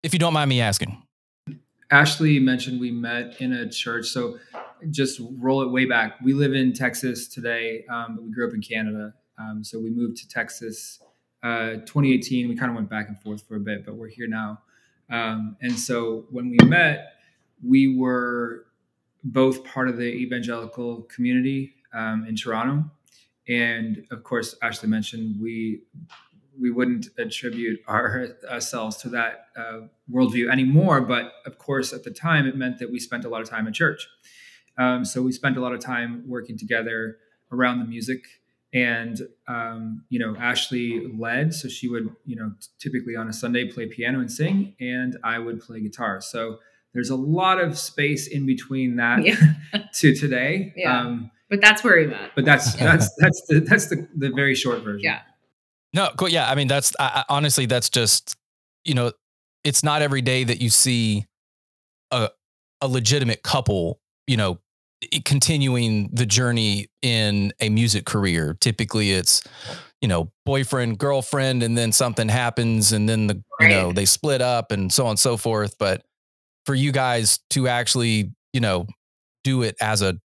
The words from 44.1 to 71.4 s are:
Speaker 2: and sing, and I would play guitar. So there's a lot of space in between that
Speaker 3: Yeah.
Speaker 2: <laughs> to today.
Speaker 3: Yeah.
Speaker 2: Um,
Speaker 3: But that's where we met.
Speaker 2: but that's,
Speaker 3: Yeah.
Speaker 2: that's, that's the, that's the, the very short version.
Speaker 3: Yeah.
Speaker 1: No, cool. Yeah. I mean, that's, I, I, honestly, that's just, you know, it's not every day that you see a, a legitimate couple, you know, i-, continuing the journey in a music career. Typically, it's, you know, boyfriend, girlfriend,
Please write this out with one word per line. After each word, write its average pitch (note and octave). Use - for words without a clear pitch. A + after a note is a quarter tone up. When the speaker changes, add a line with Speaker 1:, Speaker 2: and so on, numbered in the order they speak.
Speaker 2:
and A#2
sing, G3
and B2+
I A#2
would A#2
play A2+
guitar. G#2
So A2+
there's B2
a C3+
lot F3+
of E3
space D3
in C#3+
between C3
that A#2+
Speaker 3:
Yeah. D#3+
Speaker 2:
<laughs> -
to C#3+
today. D3
Speaker 3:
Yeah. C3
Speaker 2:
Um, A#2+
Speaker 3:
But G3+
that's G#3+
where G3
we D3+
met. G2+
Speaker 2:
but C3+
that's, C3+
Speaker 3:
Yeah. C3
Speaker 2:
that's, D#3
that's -
the, D3+
that's -
the, -
the C3+
very C3+
short A#2+
version. G#2
Speaker 3:
Yeah. D3+
Speaker 1:
No, F3+
cool. F#3
Yeah. C#3
I C3+
mean, C#3
that's, C#3
I, C3+
I, C#3+
honestly, C#3+
that's B2
just, -
you D#3+
know, B2
it's D3
not D3+
every C#3
day B2+
that A#2+
you A#2+
see A2
a, A#2
a C#3
legitimate B2+
couple, F#2+
you B2+
know, F#2+
i-, C#3
continuing B2
the A#2
journey A2
in G#2
a A2
music A2
career. E2
Typically, G#2+
it's, F#2
you -
know, E2
boyfriend, B2
girlfriend, C3+